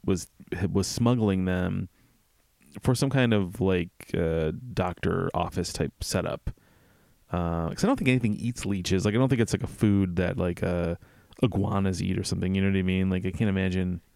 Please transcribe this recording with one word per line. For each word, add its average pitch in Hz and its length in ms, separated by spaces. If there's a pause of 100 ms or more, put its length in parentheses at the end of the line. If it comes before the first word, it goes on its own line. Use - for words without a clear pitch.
was, 95 220 (440)
was 95 160
smuggling 110 580
them 92 440 (920)
for 131 120
some 139 160
kind 127 240
of, 95 260
like, 90 580
uh, 80 340 (220)
doctor 90 600
office 90 400
type - 180 (100)
setup. - 500 (800)
Uh, 85 380
'cause - 140
I - 40
don't - 100
think 135 120
anything 120 260
eats - 300
leeches. 95 380
Like, 104 120
I - 20
don't 131 120
think 123 120
it's, 104 120
like, 120 100
a 110 40
food 98 500
that, 90 200
like, 90 240
uh, 87 340 (460)
iguanas 98 640
eat 92 160
or 95 40
something. 92 300
You 95 80
know 98 80
what 98 80
I 95 60
mean? 92 260
Like, 92 160
I 92 60
can't 107 180
imagine. 92 520 (140)